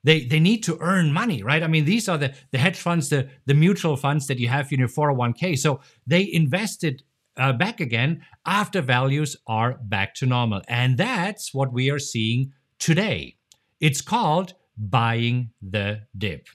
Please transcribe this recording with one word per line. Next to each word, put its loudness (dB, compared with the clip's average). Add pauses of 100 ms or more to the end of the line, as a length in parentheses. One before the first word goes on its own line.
They, 4
they 2
need 4
to -4
earn 2
money, -2
right? 0
I -2
mean, 2
these 0
are 0
the, -2 (160)
the -2
hedge 0
funds, 0
the, 0 (180)
the 4
mutual 4
funds -2
that -4
you 0
have -2
in 0
your 2
four 0
oh 0
one 0
K. -2
So 0 (260)
they 2
invested, 0 (340)
uh, 2
back -2
again -2 (240)
after 0
values 0 (100)
are 0
back -2
to -2
normal. 0
And 2
that's -2
what -2
we 0
are -2
seeing -2 (260)
today. 0 (440)
It's 2
called 0 (220)
buying 0 (120)
the -4 (140)
dip. -6